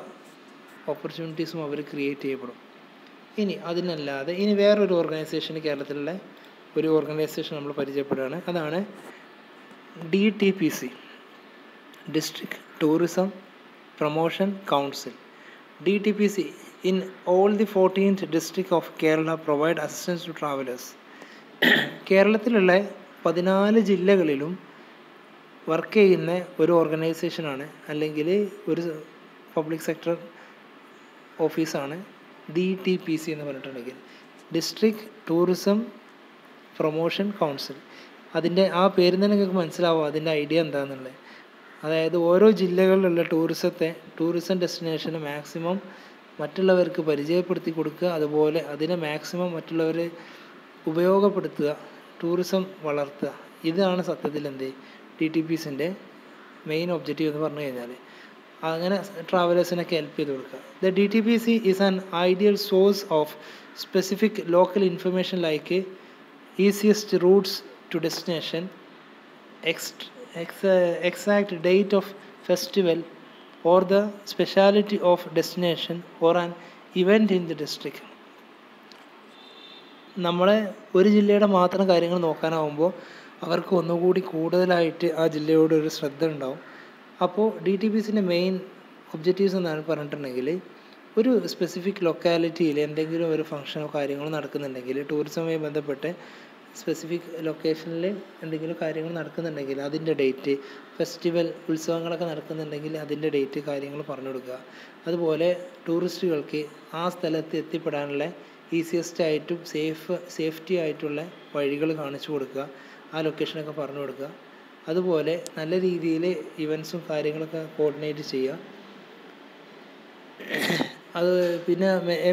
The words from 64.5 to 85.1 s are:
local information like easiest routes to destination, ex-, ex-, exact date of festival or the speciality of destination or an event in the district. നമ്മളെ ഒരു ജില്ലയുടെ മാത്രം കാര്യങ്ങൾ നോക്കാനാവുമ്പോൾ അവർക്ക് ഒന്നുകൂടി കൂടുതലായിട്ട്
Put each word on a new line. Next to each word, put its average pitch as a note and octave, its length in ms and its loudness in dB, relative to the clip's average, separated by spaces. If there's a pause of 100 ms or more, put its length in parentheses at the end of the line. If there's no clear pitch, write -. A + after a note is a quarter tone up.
local F#3 360 4
information F3+ 560 -2
like D#3 240 -4 (960)
easiest G#3 440 4 (140)
routes F#3+ 280 6 (380)
to F3+ 60 -4 (100)
destination, E3 560 -4 (1080)
ex-, - 220 -6 (500)
ex-, - 220 -6 (460)
exact G3+ 400 2 (180)
date G3 300 4
of F#3+ 80 0 (420)
festival F3 500 2 (720)
or F#3 80 8 (140)
the G3+ 100 6 (300)
speciality G3+ 640 4 (120)
of F3 100 4 (180)
destination E3+ 580 0 (280)
or E3 80 6 (120)
an F3 60 -4 (520)
event G#3 340 6
in F3 140 0
the D3+ 140 -6
district. - 380 -10 (2250)
നമ്മളെ F3+ 320 4 (400)
ഒരു G3 180 8
ജില്ലയുടെ G3+ 320 6 (100)
മാത്രം F#3 320 4
കാര്യങ്ങൾ E3+ 360 4
നോക്കാനാവുമ്പോൾ D#3 640 0 (560)
അവർക്ക് E3+ 340 -2
ഒന്നുകൂടി F3 400 2 (100)
കൂടുതലായിട്ട് E3+ 800 2 (140)